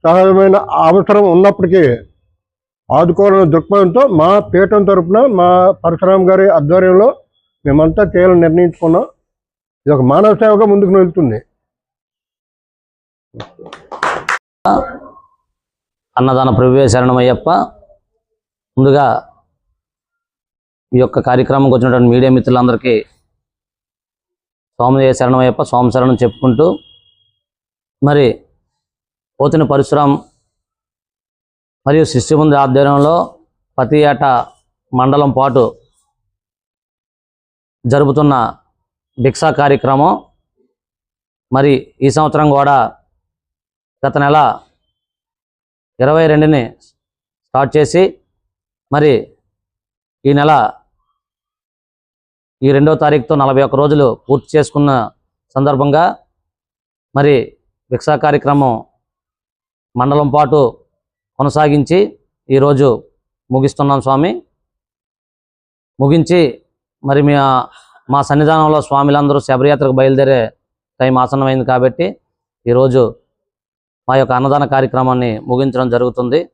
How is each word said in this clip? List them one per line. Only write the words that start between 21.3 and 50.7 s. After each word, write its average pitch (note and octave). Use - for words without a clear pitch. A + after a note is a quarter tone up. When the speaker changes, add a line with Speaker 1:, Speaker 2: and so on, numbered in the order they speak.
Speaker 2:
వచ్చినటువంటి B2
మీడియా B2+
మిత్రులందరికీ B2
స్వామి C3
శరణమయ్యప్ప, B2+
స్వామి B2
శరణం B2+
చెప్పుకుంటూ, B2
మరి C#3+
పోతిన D3
పరశురాం C#3
మరియు D3+
సృష్టిముంది D3+
ఆధ్వర్యంలో C#3
ప్రతి C3
ఏటా C#3+
మండలం C3+
పాటు C3
జరుపుతున్న C#3
భిక్షా C3+
కార్యక్రమం C#3
మరి C#3
ఈ C3+
సంవత్సరం D3+
కూడా C#3
గత C#3
నెల C#3+
ఇరవై D#3
రెండుని D3+
స్టార్ట్ C3+
చేసి, E3
మరి D3
ఈ C#3+
నెల D3